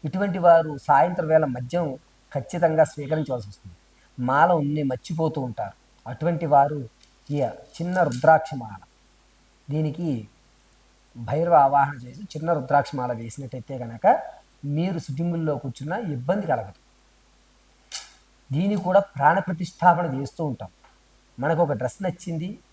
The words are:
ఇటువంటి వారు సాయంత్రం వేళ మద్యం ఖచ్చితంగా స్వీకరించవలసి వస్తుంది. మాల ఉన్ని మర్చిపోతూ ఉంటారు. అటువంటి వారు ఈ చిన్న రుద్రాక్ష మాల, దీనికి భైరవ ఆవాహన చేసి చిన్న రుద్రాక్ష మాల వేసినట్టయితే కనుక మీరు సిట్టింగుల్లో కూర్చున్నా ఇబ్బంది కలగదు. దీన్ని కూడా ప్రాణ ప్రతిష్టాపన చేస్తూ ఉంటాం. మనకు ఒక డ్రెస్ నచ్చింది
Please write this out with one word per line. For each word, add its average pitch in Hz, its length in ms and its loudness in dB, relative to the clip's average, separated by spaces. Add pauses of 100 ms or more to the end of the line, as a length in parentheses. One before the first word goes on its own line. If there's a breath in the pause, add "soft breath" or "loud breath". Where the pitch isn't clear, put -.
ఇటువంటి 185 320 -2
వారు 165 380 6
సాయంత్రం 160 500 4
వేళ 160 180 6
మద్యం 131 500 -4 (380)
ఖచ్చితంగా 160 500 2
స్వీకరించవలసి 139 640 -4
వస్తుంది. 98 280 -20 (440 soft breath)
మాల 139 320 4
ఉన్ని 151 320 0
మర్చిపోతూ 147 580 -4
ఉంటారు. 107 320 -8 (360)
అటువంటి 160 360 -4
వారు 143 440 2 (420)
ఈ 147 100 -2
చిన్న 175 600 -4
రుద్రాక్ష 151 540 4
మాల, 107 260 -12 (840)
దీనికి 151 580 -4 (920)
భైరవ 151 360 0
ఆవాహన 139 420 4
చేసి 123 260 -16
చిన్న 165 320 -4
రుద్రాక్ష 139 420 0
మాల 123 180 -4
వేసినట్టయితే 120 640 -12
కనుక 120 420 2 (460)
మీరు 165 340 -2
సిట్టింగుల్లో 160 560 -4
కూర్చున్నా 143 420 -8
ఇబ్బంది 170 500 -4
కలగదు. 113 360 -6 (1700)
దీన్ని 196 220 0
కూడా 185 240 2
ప్రాణ 160 400 2
ప్రతిష్టాపన 170 840 0
చేస్తూ 147 240 -6
ఉంటాం. 110 240 -8 (680)
మనకు 156 220 0
ఒక 151 100 2
డ్రెస్ 127 320 -6
నచ్చింది 180 560 -6 (140)